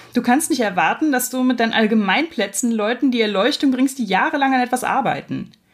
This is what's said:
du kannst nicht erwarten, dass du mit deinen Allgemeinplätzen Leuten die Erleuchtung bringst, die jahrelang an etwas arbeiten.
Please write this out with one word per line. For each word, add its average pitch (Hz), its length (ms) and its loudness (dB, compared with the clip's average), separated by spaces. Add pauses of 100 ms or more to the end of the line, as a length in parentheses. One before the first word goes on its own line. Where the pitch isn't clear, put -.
(140)
du 240 80 0
kannst 247 280 2
nicht 254 120 0
erwarten, 202 500 0
dass 247 180 0
du 254 140 -4
mit 254 160 2
deinen 226 140 0
Allgemeinplätzen 220 1000 0
Leuten 233 400 0
die 233 100 0
Erleuchtung 220 500 0
bringst, 262 280 0
die 220 60 -4
jahrelang 269 480 0
an 254 80 2
etwas 247 220 -2
arbeiten. 151 680 -4 (220)